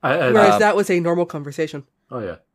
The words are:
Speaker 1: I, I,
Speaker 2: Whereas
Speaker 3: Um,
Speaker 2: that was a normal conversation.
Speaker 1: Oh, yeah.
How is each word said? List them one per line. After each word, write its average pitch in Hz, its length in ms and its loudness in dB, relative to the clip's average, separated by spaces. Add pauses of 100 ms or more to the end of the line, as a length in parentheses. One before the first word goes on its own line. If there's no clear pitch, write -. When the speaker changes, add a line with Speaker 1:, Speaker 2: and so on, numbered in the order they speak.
Speaker 1:
I, 131 120 0
I, 135 180 0
Speaker 2:
Whereas 208 220 6
Speaker 3:
Um, - 60 2
Speaker 2:
that 208 160 4
was 202 140 -2
a 175 100 2
normal 170 260 0
conversation. 147 580 -8 (260)
Speaker 1:
Oh, 127 100 -10
yeah. 90 160 -10 (180)